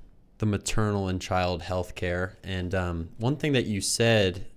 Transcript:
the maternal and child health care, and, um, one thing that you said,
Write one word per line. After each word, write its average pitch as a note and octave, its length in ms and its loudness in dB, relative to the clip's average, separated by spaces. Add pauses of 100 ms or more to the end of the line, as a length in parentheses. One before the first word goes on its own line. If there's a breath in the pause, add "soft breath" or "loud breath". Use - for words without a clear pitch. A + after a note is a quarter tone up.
(380)
the G#2+ 80 0
maternal G2+ 640 0
and F#2 120 -2
child F2+ 400 0
health F2+ 340 -4
care, F2+ 480 -2
and, F#2 320 -4
um, F2 440 -2
one B2+ 180 0
thing D3+ 160 -2
that B2 140 2
you G2 160 -2
said, G#2 640 2 (100)